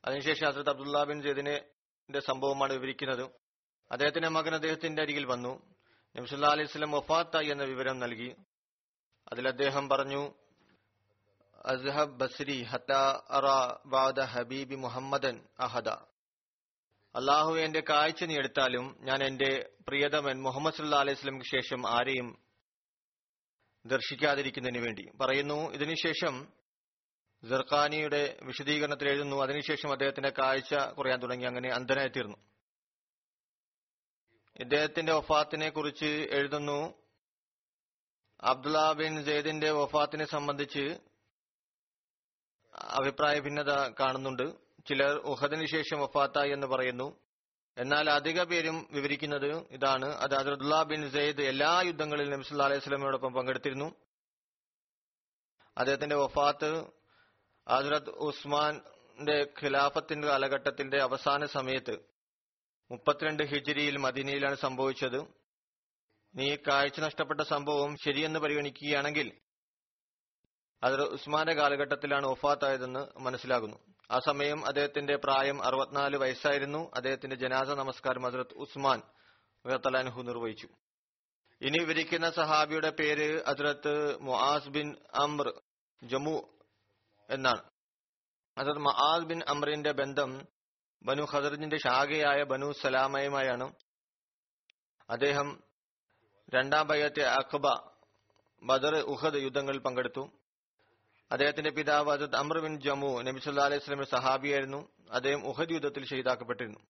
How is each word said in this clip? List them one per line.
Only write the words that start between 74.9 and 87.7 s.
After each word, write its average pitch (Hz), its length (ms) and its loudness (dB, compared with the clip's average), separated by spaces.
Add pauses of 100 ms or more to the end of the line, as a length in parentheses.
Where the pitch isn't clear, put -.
പ്രായം 139 480 2
അറുപത്തിനാല് 135 520 0
വയസ്സായിരുന്നു. 143 760 0
അദ്ദേഹത്തിന്റെ 131 420 -4
ജനാസ 131 320 0
നമസ്കാരം 135 540 -2
ഹസ്രത്ത് 127 320 -4
ഉസ്മാൻ 135 480 0 (640)
റളിയല്ലാഹു 131 320 2
അൻഹു 127 240 -4
നിർവഹിച്ചു. 117 460 -6 (920)
ഇനി 139 180 0
വിവരിക്കുന്ന 165 520 0
സഹാബിയുടെ 156 600 2
പേര് 151 540 0
ഹസ്രത്ത് 147 760 0
മുആസ് 135 480 2
ബിൻ 147 280 -4 (180)
അംർ 147 480 0 (420)
ജമു 139 480 -2 (760)
എന്നാണ്. 131 320 2 (960)